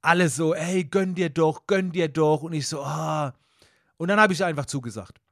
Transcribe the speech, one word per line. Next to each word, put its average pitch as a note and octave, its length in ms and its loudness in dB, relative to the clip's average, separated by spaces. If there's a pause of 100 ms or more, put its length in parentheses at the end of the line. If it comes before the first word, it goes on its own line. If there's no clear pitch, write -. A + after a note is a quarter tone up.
alle E3+ 280 4
so, D#3 240 0
„Ey, F3 320 -2
gönn F#3 300 -2
dir E3+ 140 -2
doch, D#3 380 0
gönn F#3+ 240 0
dir E3 160 0
doch.“ D3+ 360 2
Und E3 100 -8
ich D3 140 -4
so, D3 140 -8
„Ah.“ D3+ 520 -4 (640)
Und E3+ 100 -4
dann G3+ 120 2
hab G#3 120 6
ich F3 120 -2
einfach D3+ 220 -2
zugesagt. A2+ 540 -10 (120)